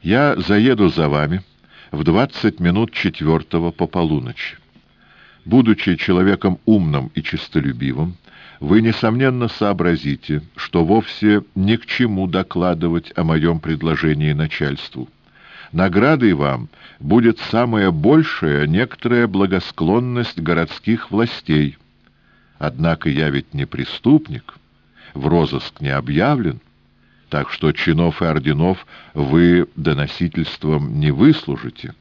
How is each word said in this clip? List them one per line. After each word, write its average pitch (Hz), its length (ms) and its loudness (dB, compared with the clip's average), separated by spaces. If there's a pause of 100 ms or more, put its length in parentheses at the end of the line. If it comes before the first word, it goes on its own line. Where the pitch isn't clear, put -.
Я 131 340 2
заеду 104 540 2
за 78 180 0
вами 76 360 0 (480)
в 76 120 -4
двадцать 104 560 0
минут 95 320 0
четвертого 80 800 -2
по 87 160 -4
полуночи. 78 680 -4 (880)
Будучи 107 500 4
человеком 92 720 0
умным 80 500 2
и 78 80 -4
честолюбивым, 69 920 -4 (420)
вы, 78 220 4
несомненно, 120 680 0
сообразите, 85 920 -2 (140)
что - 280 0
вовсе 104 600 2 (120)
ни 101 200 2
к 113 100 -10
чему 98 420 -2
докладывать 85 880 -2
о 87 80 -2
моем 80 360 2
предложении 78 760 -2
начальству. 71 760 -6 (640)
Наградой 101 600 2
вам 69 360 -2 (300)
будет 113 400 4
самое 110 520 0
большее 80 760 2
некоторая 120 600 0
благосклонность 98 1120 -2
городских 82 720 -2
властей. 78 680 0 (800)
Однако 78 520 -2
я 73 200 0
ведь 69 240 -6
не 69 120 -4
преступник, - 880 -2 (580)
в 69 140 -4
розыск 71 540 0
не 71 80 -4
объявлен, 73 720 -2 (680)
так 71 220 -4
что 78 220 0
чинов 82 480 0
и 87 40 0
орденов 78 600 -2 (260)
вы 85 640 2
доносительством 76 1200 -4
не 76 120 2
выслужите. 78 880 0